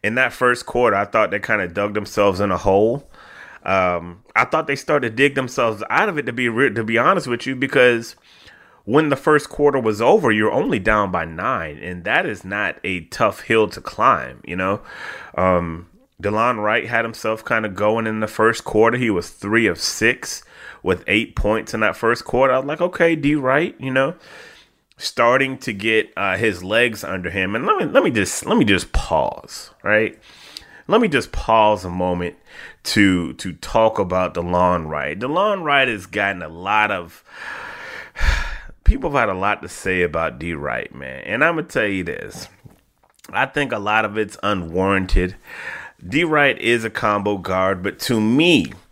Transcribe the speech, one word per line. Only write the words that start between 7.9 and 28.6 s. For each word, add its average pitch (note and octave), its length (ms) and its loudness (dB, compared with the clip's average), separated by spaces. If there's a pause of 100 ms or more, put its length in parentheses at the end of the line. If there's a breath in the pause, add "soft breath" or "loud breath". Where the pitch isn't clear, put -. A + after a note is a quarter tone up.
when D3 240 2
the C#3 60 2
first D3 340 2
quarter C#3+ 300 2
was A2 220 0
over, C#3+ 300 6
you're G#2+ 200 4
only C#3+ 280 0
down G#2 320 2
by F2 120 -2
nine, E2 540 -6
and F2 280 -10
that D3 200 0
is G#2+ 180 -8
not G2 400 -6
a F2+ 180 -4
tough G2+ 400 -2
hill A2 260 4
to - 140 -12
climb, D#2 600 0
you E2+ 120 -8
know? F#2+ 260 -2 (540 loud breath)
Um, F2 540 0 (340)
DeLon A2 340 0
Wright G#2+ 300 0
had A#2 180 -2
himself A2 400 -6
kinda A2 240 0
going G#2+ 380 0
in A2 120 -4
the G#2+ 80 -2
first A2+ 360 2
quarter. A2+ 340 4
He B2 140 0
was F2 180 -2
three A2 380 0
of E2+ 120 -2
six - 640 -2 (380 loud breath)
with F2+ 240 -2
eight G#2+ 300 0
points - 380 -2
in A2 80 -2
that G2+ 160 0
first A#2+ 280 0
quarter. C3 280 2
I C3 40 2
was C3 80 -2
like, D#3 160 -6
"Okay, E3+ 340 0
D D3 200 0
Wright, C#3+ 440 0
you C3 120 -6
know, C3+ 240 0 (840 loud breath)
starting C3 640 0
to - 120 -8
get, A2 460 0
uh, F#2+ 200 0
his F#2+ 260 0
legs A2 400 0
under F2+ 260 -6
him." F#2+ 260 -2
And C3 120 -2
let G#4 100 2
me, G3 80 -2
let C#4 180 2
me G3 60 2
just, G#2+ 380 -2
let A#3 100 2
me E3 80 6